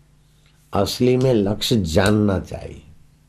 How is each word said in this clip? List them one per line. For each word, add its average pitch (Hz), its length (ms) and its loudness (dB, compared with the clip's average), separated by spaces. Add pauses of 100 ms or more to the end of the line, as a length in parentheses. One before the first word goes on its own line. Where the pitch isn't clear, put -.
(720)
असली 123 440 0
में 131 160 2
लक्ष्य 107 480 0
जानना 98 580 2
चाहिए। - 420 -14 (480)